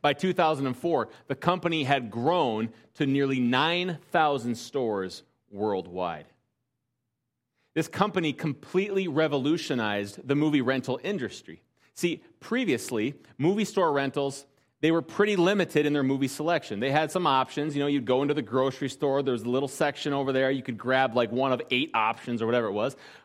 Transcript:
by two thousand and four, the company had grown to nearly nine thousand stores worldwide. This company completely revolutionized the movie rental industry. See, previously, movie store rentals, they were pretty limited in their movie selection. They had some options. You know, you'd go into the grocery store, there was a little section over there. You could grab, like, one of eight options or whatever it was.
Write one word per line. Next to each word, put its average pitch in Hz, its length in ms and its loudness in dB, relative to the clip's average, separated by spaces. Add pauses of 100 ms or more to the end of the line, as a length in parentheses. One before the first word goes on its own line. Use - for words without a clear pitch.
by 147 120 4
two 180 200 0
thousand 156 320 2
and 127 120 -2
four, 151 320 0 (180)
the 139 80 -4
company 165 480 0
had 127 260 0
grown 117 600 0 (260)
to 151 100 -2
nearly 135 340 0
nine 156 600 2 (120)
thousand 139 440 2
stores 107 680 -4 (280)
worldwide. 92 760 -4 (1500)
This 156 120 0
company 175 460 0
completely 190 760 -2
revolutionized 135 1200 -2
the 139 80 2
movie 147 260 2
rental 127 420 -2
industry. 143 580 -8 (340)
See, 170 260 -2 (180)
previously, 143 760 -2 (220)
movie 196 280 2
store 180 260 2
rentals, 139 540 -2 (360)
they 156 100 4
were 165 100 2
pretty 208 340 0
limited 175 500 2
in 147 80 0
their 139 100 2
movie 135 240 0
selection. 151 520 -2
They 135 120 -2
had 151 200 2
some 180 140 0
options. 143 500 0
You 143 60 -2
know, 143 60 0
you'd 143 180 0
go 127 160 4
into 143 120 2
the 147 80 -4
grocery 131 480 0
store, 139 340 0
there 131 80 0
was 113 120 -2
a 120 60 -4
little 131 200 0
section 147 420 -2
over 139 220 0
there. 131 180 2
You 135 120 -2
could 117 140 -6
grab, 131 380 2
like, 120 160 2
one 131 220 2
of 120 80 0 (100)
eight 135 220 0
options 113 480 -2
or 113 40 -2
whatever 117 220 2
it 98 60 -2
was. 110 220 -2 (300)